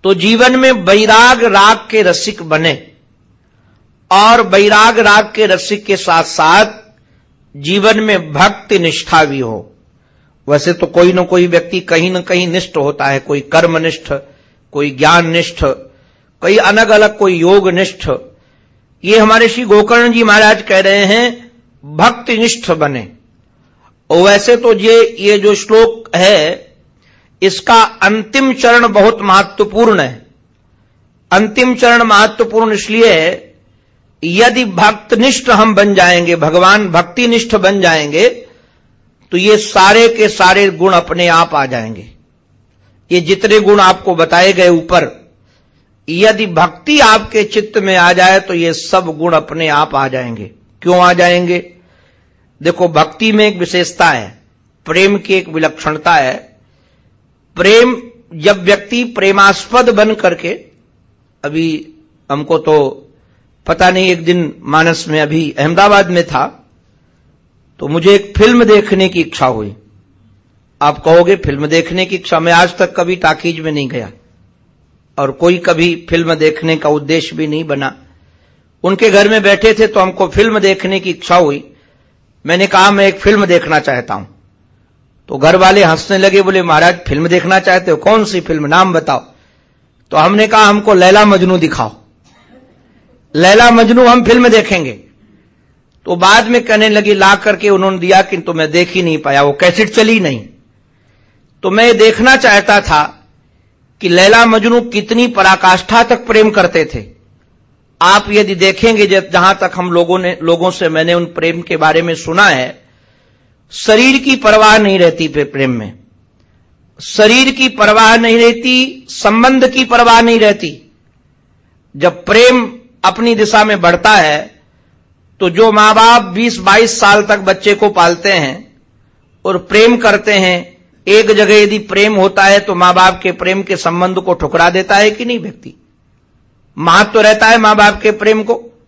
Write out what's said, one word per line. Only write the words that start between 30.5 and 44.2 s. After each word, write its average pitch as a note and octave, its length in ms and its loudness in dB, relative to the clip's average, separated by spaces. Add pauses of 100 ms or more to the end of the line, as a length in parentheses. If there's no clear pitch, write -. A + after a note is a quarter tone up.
अंतिम A3 440 0
चरण A#3+ 280 2
महत्वपूर्ण G#3+ 720 0
इसलिए G#3+ 400 0
है, D#3+ 400 -4 (720)
यदि A3 420 0
भक्तनिष्ठ G#3+ 840 -2
हम G#3+ 260 2
बन G3+ 180 2
जाएंगे, F3 420 2
भगवान F3+ 520 2
भक्तिनिष्ठ A#3 680 -2
बन G3 260 0
जाएंगे, D#3+ 480 0 (1040)
तो F3 60 -4
ये G#3 200 2
सारे G#3+ 520 2
के A3 200 0
सारे G3 400 2
गुण F3+ 240 -2
अपने F3 340 -2
आप E3 280 0
आ C#3 100 0
जाएंगे। A2+ 460 -10 (1000)
ये F3+ 100 0
जितने G3 380 0
गुण G3+ 200 2
आपको F#3 360 0
बताए E3+ 380 0